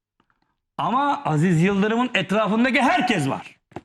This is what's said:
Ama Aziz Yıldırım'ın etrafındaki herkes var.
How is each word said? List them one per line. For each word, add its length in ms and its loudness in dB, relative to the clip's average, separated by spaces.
Ama 480 -2
Aziz 380 2
Yıldırım'ın 520 0
etrafındaki 680 0
herkes 460 0
var. 280 -8